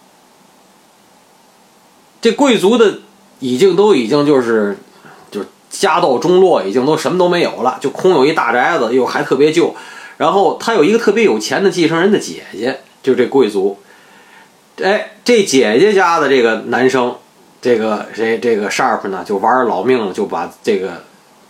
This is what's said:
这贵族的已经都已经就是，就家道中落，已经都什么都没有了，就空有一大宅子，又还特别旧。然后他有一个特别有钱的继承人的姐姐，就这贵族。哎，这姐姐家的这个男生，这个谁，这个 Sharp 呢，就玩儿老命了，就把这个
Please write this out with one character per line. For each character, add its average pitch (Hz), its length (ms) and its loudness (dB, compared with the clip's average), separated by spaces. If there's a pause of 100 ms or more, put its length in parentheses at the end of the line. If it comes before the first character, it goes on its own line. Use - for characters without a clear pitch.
(2250)
这 226 120 2
贵 262 260 2
族 185 180 2
的 220 260 2 (360)
已 123 220 -4
经 185 160 4
都 202 180 4
已 123 140 0
经 147 180 0
就 143 160 2
是， 107 380 -2 (500)
就 104 120 -10 (280)
家 175 320 -2
道 139 160 2
中 175 220 2
落， 160 240 4
已 98 100 -6
经 123 140 0
都 156 100 2
什 - 140 -4
么 180 80 0
都 180 100 2
没 175 140 0
有 - 180 -4
了， 123 180 -2
就 143 120 -4
空 - 220 -6
有 135 120 2
一 156 80 2
大 120 180 -4
宅 143 280 0
子， 117 160 -2
又 127 100 2
还 131 160 -4
特 147 140 -4
别 147 160 2
旧。 165 240 0 (420)
然 160 160 0
后 180 260 0
他 226 140 -4
有 185 100 2
一 170 80 2
个 226 60 2
特 220 140 0
别 220 120 2
有 127 140 2
钱 143 260 -4
的 196 60 2
继 170 180 0
承 165 120 -2
人 196 120 2
的 190 60 2
姐 - 340 -8
姐， 113 300 -6 (220)
就 131 100 2
这 117 140 0
贵 127 200 2
族。 101 300 -2 (1080)
哎， 107 280 -2 (120)
这 233 200 2
姐 120 360 2
姐 208 140 4
家 175 260 2
的 143 100 0
这 131 120 2
个 113 140 2 (120)
男 120 220 0
生， 123 260 -2 (460)
这 123 160 2
个 107 380 -4
谁， 113 240 -2
这 113 160 0
个 101 140 -4
Sharp 117 400 -2
呢， 92 140 -8
就 101 140 -4
玩 110 140 0
儿 127 140 2
老 95 180 -4
命 123 200 2
了， 95 100 -6
就 104 120 -4
把 85 260 -8 (100)
这 - 180 0
个 95 240 -10 (460)